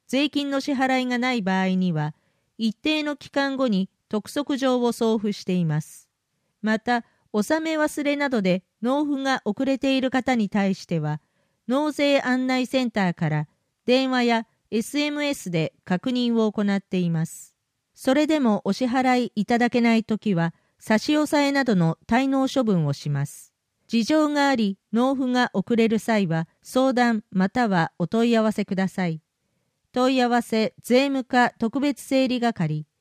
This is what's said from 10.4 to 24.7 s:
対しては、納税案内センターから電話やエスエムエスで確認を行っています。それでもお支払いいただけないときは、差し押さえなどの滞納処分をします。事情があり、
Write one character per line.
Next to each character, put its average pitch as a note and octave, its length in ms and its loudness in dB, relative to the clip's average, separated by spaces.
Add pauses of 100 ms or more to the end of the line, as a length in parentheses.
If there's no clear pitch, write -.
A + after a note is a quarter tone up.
対 G3 260 0
し - 120 -18
て E3 140 -2
は、 D3+ 200 -4 (460)
納 D4 240 0
税 C#4+ 300 2
案 B3+ 260 -2
内 B3+ 200 0
セ C4 180 0
ン A#3 60 -4
タ F#3+ 180 0
ー E3+ 60 -2
か D#3+ 160 -2
ら D3+ 180 -2 (380)
電 C4 240 2
話 B3 140 0
や A3+ 220 0 (240)
エ A3+ 120 -2
ス - 160 -6
エ D4 120 0
ム D4 140 -4
エ C#4+ 100 -2
ス - 160 -12
で D#3+ 220 -2 (120)
確 F#3 260 -2
認 A#3+ 260 0
を A3 160 0
行 G#3+ 100 -4 (140)
っ F#3+ 40 -2
て - 180 -6
い F3 120 0
ま D#3+ 160 -2
す。 - 300 -16 (380)
そ - 200 0
れ D4+ 120 2
で D#4 120 2
も A3+ 260 2
お G3 80 0
支 B3+ 140 -2
払 B3+ 380 2
い - 100 -8
い G#3 120 -2
た A#3 120 2
だ A#3+ 120 2
け A#3+ 100 2
な A#3 160 4
い A3 80 2
と G#3+ 140 -2
き G#3 160 0
は、 E3 200 0 (240)
差 G#3+ 200 2
し D4+ 180 0
押 D4+ 100 2
さ C#4+ 180 2
え C#4 60 2
な C#4 140 2
ど A#3+ 100 2
の E3 320 2
滞 C4 220 2
納 C4+ 200 2
処 C4 140 0
分 F3+ 240 2
を C#3+ 60 0
し - 160 -8
ま C#3+ 180 -2
す。 - 260 -16 (340)
事 A3+ 180 0
情 D4+ 240 2
が C#4+ 200 2
あ C4+ 60 2
り、 G#3 240 -2 (140)